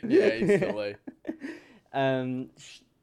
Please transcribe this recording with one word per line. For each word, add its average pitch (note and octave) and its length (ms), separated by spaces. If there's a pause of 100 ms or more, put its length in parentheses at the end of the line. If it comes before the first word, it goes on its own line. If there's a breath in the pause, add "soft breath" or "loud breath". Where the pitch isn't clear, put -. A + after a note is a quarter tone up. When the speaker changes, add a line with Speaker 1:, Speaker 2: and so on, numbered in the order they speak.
Speaker 1:
Yeah, D4+ 220
instantly. G3 720
Speaker 2:
<laughs> - 40 (880 loud breath)
Um, C3 640
sh-, - 220 (240)